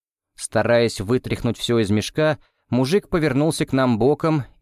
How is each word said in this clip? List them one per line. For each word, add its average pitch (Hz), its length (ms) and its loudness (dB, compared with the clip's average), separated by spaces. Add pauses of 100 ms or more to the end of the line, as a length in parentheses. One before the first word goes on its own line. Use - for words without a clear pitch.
(360)
Стараясь 113 680 0
вытряхнуть 117 560 -2
все 117 220 0
из 104 100 0
мешка, 143 480 0 (320)
мужик 131 400 0
повернулся 151 560 0
к - 80 -8
нам 127 240 2
боком, 143 480 0 (160)